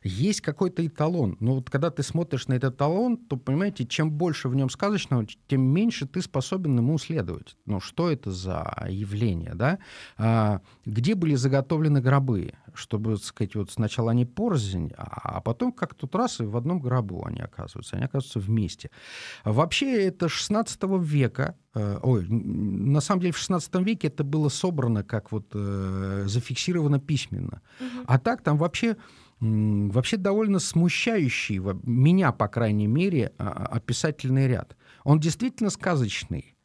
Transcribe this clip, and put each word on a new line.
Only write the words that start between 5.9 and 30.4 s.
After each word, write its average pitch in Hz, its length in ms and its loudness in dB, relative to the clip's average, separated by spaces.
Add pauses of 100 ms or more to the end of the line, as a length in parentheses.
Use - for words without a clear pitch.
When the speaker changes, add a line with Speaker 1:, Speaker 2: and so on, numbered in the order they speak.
Speaker 1:
ты 185 160 -6
способен 151 560 -2
ему 139 220 2
следовать. 90 560 -6 (100)
Ну, 98 140 -2
что 165 320 -2
это 127 200 -4
за 90 580 -6
явление, 98 680 -2
да? 139 240 0 (380)
А, 107 420 4 (260)
где 120 300 0
были 160 200 2
заготовлены 139 640 2
гробы? 131 520 2 (200)
Чтобы, 110 420 -2
так 98 80 -6
сказать, - 320 -6
вот 101 160 -4
сначала 113 400 -2
они 123 140 2
порознь, 113 720 -2
а, - 400 -10
а - 40 -6
потом 240 300 -2
как - 240 -6
тут - 200 -8
раз 233 260 0
и - 20 0
в 104 140 -4
одном 160 220 -2
гробу 120 460 -2
они - 140 -6
оказываются. - 560 -10
Они 123 100 -2
оказываются 131 340 -4
вместе. 104 520 -2 (520)
А 107 100 0
вообще 196 520 2
это 180 240 0
шестнадцатого 196 720 -2
века. 147 540 0 (180)
Э, 104 300 -2
ой, 113 220 4
н-, 101 680 0
на 151 80 4
самом 185 200 0
деле 180 120 0
в - 40 -6
шестнадцатом 185 480 -2
веке 214 240 0
это 147 160 -4
было 147 240 2
собрано 120 540 0
как - 280 -4
вот, 104 220 -6
э, 98 760 -4
зафиксировано 143 720 0
письменно. - 640 -4 (180)
Speaker 2:
Мгм. 254 260 -10
Speaker 1:
А 131 140 4
так 247 240 -2
там 151 140 2
вообще, 202 400 0 (440)
м, 107 480 2
вообще 107 280 0
довольно 196 420 2